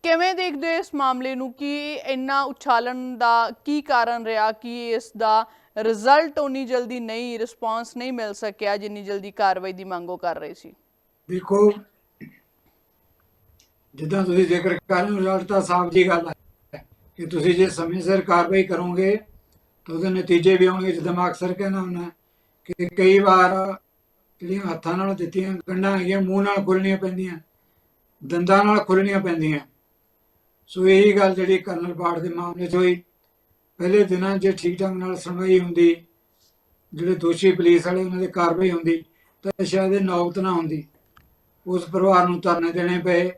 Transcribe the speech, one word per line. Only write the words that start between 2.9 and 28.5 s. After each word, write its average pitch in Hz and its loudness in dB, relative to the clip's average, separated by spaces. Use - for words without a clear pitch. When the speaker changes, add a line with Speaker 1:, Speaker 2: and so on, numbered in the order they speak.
Speaker 1:
ਦਾ 233 2
ਕੀ 294 -2
ਕਾਰਨ 233 -2
ਰਿਹਾ 220 0
ਕਿ 240 -10
ਇਸ 226 -6
ਦਾ 220 2
ਰਿਜ਼ਲਟ 240 2
ਉਨੀ 269 -4
ਜਲਦੀ 247 -4
ਨਹੀਂ, 233 -8
ਰਿਸਪੌਂਸ 233 -8
ਨਹੀਂ 254 -8
ਮਿਲ 220 -8
ਸਕਿਆ 202 -4
ਜਿੰਨੀ 208 -10
ਜਲਦੀ 202 -8
ਕਾਰਵਾਈ 190 -4
ਦੀ 190 -14
ਮੰਗ 180 -10
ਉਹ 180 -8
ਕਰ 165 -6
ਰਹੇ 156 -14
ਸੀ? 214 -20
Speaker 2:
ਦੇਖੋ, 196 4
ਜਿੱਦਾਂ 156 -2
ਤੁਸੀਂ 180 4
ਜ਼ਿਕਰ 175 0
ਕਰ 185 -2
ਰਹੇ 196 0
ਹੋ, 202 -2
ਰਿਜ਼ਲਟ 190 0
ਤਾਂ 190 0
ਸਾਫ਼ 180 0
ਜੀ 180 6
ਗੱਲ 170 0
ਹੈ - -18
ਕਿ 170 -10
ਤੁਸੀਂ 165 0
ਜੇ 185 6
ਸਮੇਂ 165 -6
ਸਿਰ 190 2
ਕਾਰਵਾਈ 190 2
ਕਰੋਗੇ 185 0
ਤਾਂ 165 -10
ਉਹਦੇ 180 -4
ਨਤੀਜੇ 185 4
ਵੀ 185 6
ਆਉਣਗੇ। 185 0
ਜਿੱਦਾਂ 165 -4
ਮੈਂ 180 0
ਅਕਸਰ 180 -4
ਕਹਿਣਾ 196 -4
ਹੁੰਦਾ, 175 -8
ਕਿ 175 -6
ਕਈ 185 6
ਵਾਰ 185 6
ਜਿਹੜੀਆਂ 190 -6
ਹੱਥਾਂ 165 -4
ਨਾਲ 196 -2
ਦਿੱਤੀਆਂ 185 -4
ਗੰਢਾਂ 190 0
ਹੈਗੀਆਂ, 190 0
ਮੂੰਹ 190 0
ਨਾਲ 202 0
ਖੋਲ੍ਹਣੀਆਂ 190 2
ਪੈਂਦੀਆਂ, 185 -6
ਦੰਦਾਂ 175 2